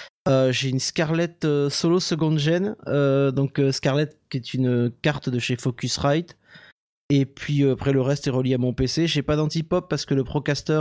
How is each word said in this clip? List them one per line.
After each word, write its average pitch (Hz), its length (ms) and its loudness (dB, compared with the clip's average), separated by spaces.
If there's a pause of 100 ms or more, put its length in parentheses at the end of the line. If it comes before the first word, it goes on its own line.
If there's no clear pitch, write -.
(260)
Euh, 131 260 4
j'ai 131 180 -2
une 131 100 0
Scarlett, 165 640 -2
euh, 143 240 2
Solo 170 320 2
seconde 156 380 0
gen, 175 380 0 (100)
euh, 139 440 2
donc, 135 280 -2
euh, 139 140 4
Scarlett 143 440 0 (140)
qui 135 80 -2
est - 160 -10
une 123 360 2 (120)
carte 143 260 -2
de 123 100 0
chez 120 180 -2
Focusrite, 143 800 -2 (720)
et 139 160 4
puis, - 360 -2
euh, 135 120 4
après 139 180 -2
le 135 80 2
reste 139 260 0
est 147 40 -2
relié 127 240 0
à 127 40 2
mon 123 140 0
P 131 140 -2
C. 165 200 0
J'ai 156 140 0
pas 151 160 0
d'anti-pop 160 540 -2
parce 147 160 -4
que - 80 0
le 135 100 2
Procaster, 147 560 -2